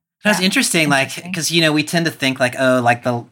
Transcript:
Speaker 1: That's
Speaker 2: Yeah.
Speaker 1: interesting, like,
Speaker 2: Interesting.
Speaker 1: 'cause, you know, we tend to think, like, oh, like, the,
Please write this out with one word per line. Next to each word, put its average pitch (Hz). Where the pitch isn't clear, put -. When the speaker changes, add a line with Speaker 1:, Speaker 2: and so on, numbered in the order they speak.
Speaker 1:
That's 208
Speaker 2:
Yeah. 185
Speaker 1:
interesting, 185
like, 135
Speaker 2:
Interesting. 180
Speaker 1:
'cause, 160
you 170
know, 156
we 151
tend 165
to 151
think, 131
like, 123
oh, 127
like, 120
the, 120